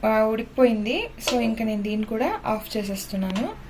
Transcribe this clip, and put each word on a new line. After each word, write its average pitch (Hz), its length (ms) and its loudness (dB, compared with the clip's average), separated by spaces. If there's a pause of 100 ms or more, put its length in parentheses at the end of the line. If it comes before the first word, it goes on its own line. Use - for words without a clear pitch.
ఆ, 220 200 6
ఉడికిపోయింది. 226 840 2 (100)
So 247 200 0
ఇంకా 226 240 0
నేను 214 180 0
దీన్ని 214 240 -2
కూడా 262 400 -2
ఆఫ్ 220 320 -2
చేసేస్తున్నాను. 196 920 -4